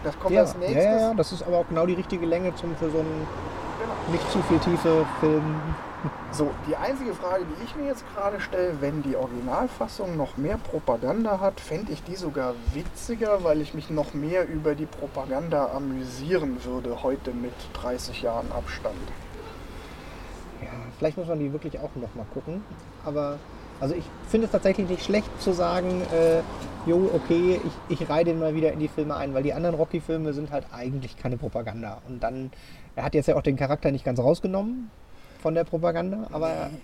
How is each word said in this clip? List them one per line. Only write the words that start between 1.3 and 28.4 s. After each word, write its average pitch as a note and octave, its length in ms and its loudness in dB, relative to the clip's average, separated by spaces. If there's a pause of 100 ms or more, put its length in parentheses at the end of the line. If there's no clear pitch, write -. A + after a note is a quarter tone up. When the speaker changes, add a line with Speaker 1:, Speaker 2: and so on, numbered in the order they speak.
Speaker 2:
ist F3 100 -6
aber F3 160 4
auch E3+ 100 4
genau E3 200 4
die F3+ 80 4
richtige F3+ 320 -2
Länge F3 280 2
zum, E3+ 200 -4
für D#3+ 160 0
so D#3+ 80 4
einen D#3 260 -2 (540)
Speaker 1:
Genau. - 320 -2
Speaker 2:
nicht - 200 0
zu - 120 2
viel D#3+ 160 6
tiefe D#3+ 480 4 (140)
Film. D#3 340 4 (760)
Speaker 1:
So, D3 200 0 (160)
die D3+ 80 0
einzige A#3+ 400 -2
Frage, F3+ 300 0
die D#3+ 200 -8
ich - 100 -10
mir C#4+ 120 -2
jetzt C#4 160 -4 (100)
gerade G3+ 260 -2
stelle, F3+ 400 0
wenn C#3+ 220 -2
die C3+ 140 -2
Originalfassung D#3 1040 -2
noch C#3+ 200 -2
mehr C3 220 0
Propaganda E3 800 0
hat, G3 200 2
fänd F#3+ 300 -6
ich D3+ 140 -6
die F3 120 -8
sogar C#3+ 380 -2 (220)
witziger, G#3 680 0
weil D3+ 160 6
ich D3+ 140 -4
mich D3+ 160 -8
noch D3+ 240 -2
mehr D#3+ 340 2
über D#3 280 0
die D3+ 100 -4
Propaganda C#3+ 880 -2
amüsieren C3+ 920 -2
würde, B2 380 -4
heute C3+ 300 0
mit A#2+ 220 -4 (200)
dreißig - 480 -6
Jahren A#2 300 -2
Abstand. A#2 420 -4 (1700)
Speaker 2:
Ja, A#2+ 60 -10 (300)
vielleicht D#3 200 -2
muss E3+ 100 -4
man E3 120 0
die C#3+ 140 0
wirklich D3+ 260 -6
auch D3 160 -6
noch A#2+ 200 -8
mal A2+ 180 -8
gucken. E3 300 -6 (420)
Aber, D3 320 -2 (420)
also C#3 160 0
ich - 80 -4 (260)
finde A3+ 160 4
es G#3+ 60 -2
tatsächlich F#3+ 380 4
nicht F3+ 140 -2
schlecht G#3 260 2 (120)
zu F#3+ 120 4
sagen, F3+ 480 2 (120)
äh, E3 280 8 (480)
jo, F3+ 240 6
okay, F3 480 4 (280)
ich, E3 120 0
ich D#3+ 80 -2
reihe D#3 160 6
den E3 140 2
mal D#3+ 160 2